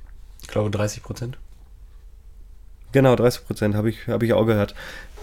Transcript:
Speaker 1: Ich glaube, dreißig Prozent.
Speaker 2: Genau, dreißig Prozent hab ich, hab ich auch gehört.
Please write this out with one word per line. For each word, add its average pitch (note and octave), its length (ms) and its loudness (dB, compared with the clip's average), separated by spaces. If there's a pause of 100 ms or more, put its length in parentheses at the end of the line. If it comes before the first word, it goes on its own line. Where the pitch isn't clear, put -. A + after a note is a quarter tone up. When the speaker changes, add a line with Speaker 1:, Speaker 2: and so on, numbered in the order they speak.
(420)
Speaker 1:
Ich - 60 -16
glaube, G#2 220 -2
dreißig G#2 340 -2
Prozent. A#2+ 340 -10 (1500)
Speaker 2:
Genau, C3 240 8
dreißig A#2 300 2
Prozent G#2 300 0
hab G#2+ 100 0
ich, A2 220 -4
hab A2 160 0
ich A2+ 100 2
auch G#2+ 120 4
gehört. G#2 300 2 (480)